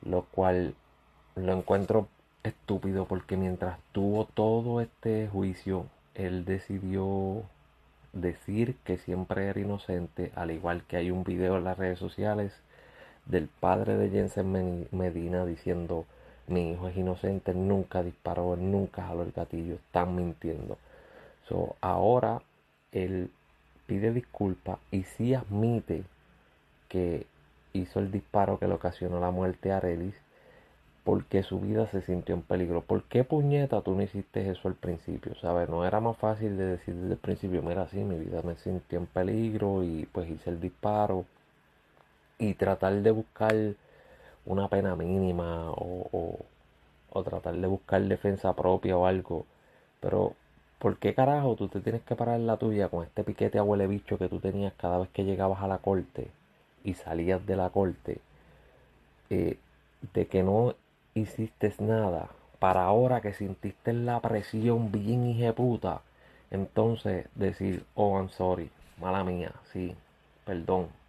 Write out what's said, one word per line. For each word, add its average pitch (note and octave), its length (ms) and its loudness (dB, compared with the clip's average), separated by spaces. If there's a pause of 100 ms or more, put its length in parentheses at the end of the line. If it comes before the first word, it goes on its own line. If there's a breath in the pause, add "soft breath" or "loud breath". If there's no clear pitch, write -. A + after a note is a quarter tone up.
lo F2+ 220 -2
cual F#2 500 2 (600)
lo F#2 180 0
encuentro G2 540 2 (340)
estúpido F#2+ 640 -2
porque F#2 320 -4
mientras F#2 400 -2 (140)
tuvo G#2 340 0
todo A#2 560 2
este A2 460 -2
juicio, F#2+ 580 -2 (300)
él F#2 280 -4
decidió F#2+ 1000 -2 (680)
decir G2+ 720 -2
que F2+ 140 -2
siempre F#2 500 -4
era G2 120 -2
inocente, F#2 760 -4
al F2 140 -4
igual E2+ 360 -4
que - 120 -4
hay F2 140 0
un F2+ 120 -2
video F#2 340 0
en F2 80 -2
las F#2 120 -4
redes F2+ 220 -2
sociales G2+ 520 -2 (760 loud breath)
del E2 220 0
padre G2+ 480 2
de G2+ 140 2
Jensen G2 420 0
Men-, F#2 400 -2
Medina F2+ 540 -2
diciendo: E2+ 600 -4 (420 loud breath)
"Mi F2 240 0
hijo F2+ 180 -4
es F2+ 80 -6
inocente, F#2 560 -2
nunca F#2 500 0
disparó, F2 540 -2
nunca F#2+ 500 0
jaló E2+ 160 -4
el E2+ 80 -6
gatillo, E2+ 440 -6
están F2 400 0
mintiendo". E2+ 640 -4 (680 loud breath)
So, - 320 -2
ahora A2 640 2 (500)
él F#2 400 -2 (560)
pide G2+ 240 0
disculpas G2 680 -2 (140)
y F#2+ 120 -2
sí A#2 300 0
admite G#2+ 720 0 (840)
que F2 360 -2 (460)
hizo F#2+ 280 -2
el G2 120 0
disparo G2 480 2
que G2 80 0
le F#2 60 2
ocasionó F2+ 480 -2
la F2+ 100 0
muerte F#2 400 0
a F#2+ 60 2
Arelis F2+ 380 -2 (920 soft breath)
porque G2 380 2
su F#2+ 180 -4
vida G#2+ 260 0
se F#2+ 140 -4
sintió F2+ 340 -2
en F2 60 -4
peligro. E2+ 400 0
¿Por G#2 220 0
qué B2 200 2
puñeta C#3+ 580 2
tú F#2+ 120 0
no F#2+ 100 0
hiciste G2 460 -4
eso F#2 180 -4
al F2+ 80 -2
principio? E2 600 -8
¿Sabes? F2 340 0
¿No E2+ 160 -2
era G2+ 160 2
más A2+ 160 0
fácil G#2+ 400 -2
de F#2+ 80 0
decir F2+ 280 -4
desde F2+ 200 -4
el - 60 -6
principio: F#2 420 -2
"Mira, F2 260 -2
sí, G2+ 160 -6
mi G2 140 -2
vida E2+ 240 -6
me E2+ 160 -6
sintió F2+ 420 -4
en F2 60 -4
peligro G2+ 760 0
y, E2 300 -2
pues, F2 180 -4
hice D#2 200 -8
el E2+ 100 -4
disparo"? G2 640 0 (1160)
Y G#2 160 0
tratar F#2+ 380 2
de G#2 180 4
buscar A2 420 0 (920 loud breath)
una F#2+ 220 -2
pena G2 280 2
mínima E2+ 760 0
o, F2+ 400 -6
o, F2 280 -4 (720)
o F#2+ 120 -2
tratar F2 320 -4
de F2+ 120 0
buscar F#2+ 340 2
defensa G2 520 2
propia F#2 440 4
o F2+ 80 6
algo. F#2 400 0 (560 soft breath)
Pero F#2+ 320 2 (500)
¿Por G2+ 140 2
qué G2+ 160 2
carajo C3+ 420 4
tú G2 140 -4
te G2+ 100 -6
tienes A2+ 220 -2
que - 120 -4
parar A#2 220 0
en A#2 100 0
la A2+ 120 2
tuya G#2 320 2
con E2+ 160 -4
este - 180 -6
piquete G2+ 340 0
a G#2 60 4
huele G2+ 240 4
bicho G2+ 300 -2
que F#2 100 0
tú F2+ 140 -4
tenías G2 320 -2
cada F2+ 240 -2
vez F#2 160 0
que G2+ 100 -2
llegabas F#2+ 400 0
a G2 60 0
la F#2+ 80 0
corte - 520 -2 (540)
y F#2+ 120 -2
salías F2 500 -2
de G2 100 0
la F#2 140 0
corte? F#2 500 -2 (1120 soft breath)
Eh, F#2 280 0 (560)
de F#2+ 140 0
que F#2+ 160 2
no A2 320 4 (380)
hiciste A2 640 -2
nada G#2 480 0 (320)
para F#2 240 6
ahora A#2 380 6
que G#2 100 -2
sentiste G2 600 -4
la A#2+ 260 0
presión A2+ 720 0
bien A2 340 0
hijeputa, A#2 760 2 (500 soft breath)
entonces G2+ 800 0
decir, F#2+ 520 -2 (100)
"Oh, G2+ 220 4
I'm F#2 100 -2
sorry, F2+ 420 -2 (300)
mala F#2 240 0
mía, F2+ 300 -4 (180)
sí, F2+ 240 -6 (480)
perdón". F2+ 460 0 (200)